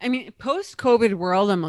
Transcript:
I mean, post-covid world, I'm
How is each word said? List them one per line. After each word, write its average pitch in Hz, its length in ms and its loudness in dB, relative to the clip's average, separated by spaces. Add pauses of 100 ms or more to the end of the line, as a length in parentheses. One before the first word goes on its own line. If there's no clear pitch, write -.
I 247 80 -4
mean, 254 300 -4
post-covid 240 760 0
world, 185 380 0
I'm 180 180 0